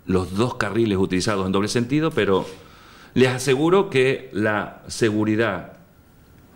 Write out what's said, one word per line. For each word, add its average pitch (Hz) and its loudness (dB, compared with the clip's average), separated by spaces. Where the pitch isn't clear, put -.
los 90 -2
dos 120 0
carriles 104 0
utilizados 92 0
en 95 -2
doble 101 0
sentido, 143 -2
pero 98 2
les 127 6
aseguro 147 2
que 131 0
la 104 -4
seguridad 107 0